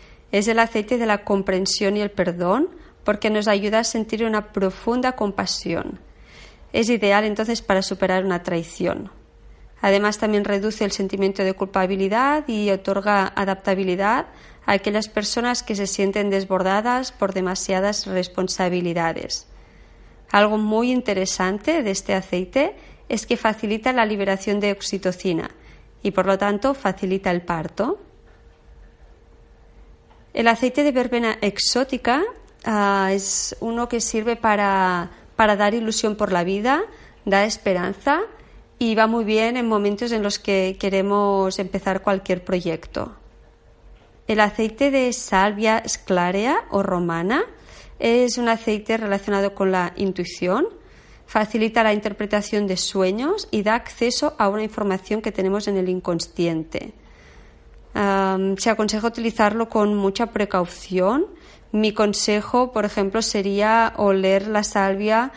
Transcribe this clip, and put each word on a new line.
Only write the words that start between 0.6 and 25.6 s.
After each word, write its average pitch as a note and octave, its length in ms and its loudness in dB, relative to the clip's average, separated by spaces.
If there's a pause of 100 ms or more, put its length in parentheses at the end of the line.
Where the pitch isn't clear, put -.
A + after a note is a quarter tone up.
de A#3 80 0
la G#3 180 0
comprensión G3 760 0
y G#3 40 0
el G3+ 100 -2
perdón, F3+ 580 0 (340)
porque G#3+ 260 0
nos G#3+ 180 0
ayuda G#3 320 2
a A#3 40 2
sentir A3 400 -4
una G#3+ 280 -2
profunda A#3 600 0
compasión. F#3+ 880 -4 (760)
Es A3+ 160 2
ideal G#3 340 4
entonces A3 380 -2
para F#3+ 200 2
superar F#3 440 0
una F3+ 180 -2
traición. F3 680 -4 (720)
Además, G3+ 380 4
también G#3 240 2
reduce G#3 400 -2
el G3 80 0
sentimiento G3 520 0
de F#3+ 100 2
culpabilidad G3 920 0
y G#3 220 0
otorga G3 680 0
adaptabilidad G3 920 0 (380)
a G#3 80 2
aquellas G#3 340 0
personas A#3+ 560 -2
que G#3+ 120 -4
se G3 120 -2
sienten G3+ 420 0
desbordadas G3 840 0
por F#3+ 220 -2
demasiadas F#3+ 720 0
responsabilidades. F3+ 1400 -2 (840)
Algo G#3 260 6
muy G#3+ 340 2
interesante G3+ 920 0
de G#3 100 -2
este G3 220 -4
aceite F#3+ 600 -2 (320)
es - 180 -4
que A#3+ 120 0
facilita A3 560 0
la A#3 120 2
liberación G3+ 540 -2
de G3+ 140 0
oxitocina F#3 760 -4 (540)